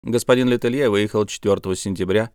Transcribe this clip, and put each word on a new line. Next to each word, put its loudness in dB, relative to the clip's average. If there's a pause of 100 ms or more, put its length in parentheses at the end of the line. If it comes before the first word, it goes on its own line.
Господин 2
Летелье 0
выехал 0
четвёртого -2
сентября -2